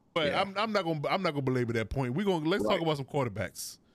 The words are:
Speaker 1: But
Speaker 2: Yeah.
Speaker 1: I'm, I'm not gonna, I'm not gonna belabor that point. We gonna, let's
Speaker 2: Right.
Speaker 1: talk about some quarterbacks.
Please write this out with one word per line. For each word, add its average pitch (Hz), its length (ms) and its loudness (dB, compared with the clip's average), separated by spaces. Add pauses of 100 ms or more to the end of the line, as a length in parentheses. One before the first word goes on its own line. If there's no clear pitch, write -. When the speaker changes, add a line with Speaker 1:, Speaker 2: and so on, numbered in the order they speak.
(140)
Speaker 1:
But 156 140 2
Speaker 2:
Yeah. 147 140 0
Speaker 1:
I'm, 196 140 -4
I'm 220 140 0
not 202 140 0
gonna, 165 160 0 (100)
I'm 185 120 2
not 170 100 2
gonna 143 100 -2
belabor 127 300 0
that 113 180 0
point. 127 240 0
We 185 80 0
gonna, 175 260 2
let's 196 160 2
Speaker 2:
Right. 208 100 4
Speaker 1:
talk 170 80 0
about 156 160 2
some 135 80 -6
quarterbacks. 107 720 -4 (160)